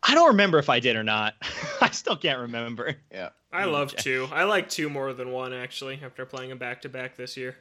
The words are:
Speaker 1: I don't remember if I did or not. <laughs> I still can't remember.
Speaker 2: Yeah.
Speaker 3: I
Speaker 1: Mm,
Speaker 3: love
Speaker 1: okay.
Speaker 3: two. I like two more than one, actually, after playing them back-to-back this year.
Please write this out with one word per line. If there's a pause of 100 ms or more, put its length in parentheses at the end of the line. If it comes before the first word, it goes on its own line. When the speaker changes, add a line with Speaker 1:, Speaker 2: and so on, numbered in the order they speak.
Speaker 1:
I
don't
remember
if
I
did
or
not. (240)
<laughs>
I
still
can't
remember. (160)
Speaker 2:
Yeah. (220)
Speaker 3:
I
Speaker 1:
Mm,
Speaker 3:
love
Speaker 1:
okay.
Speaker 3:
two.
I
like
two
more
than
one,
actually,
after
playing
them
back-to-back
this
year.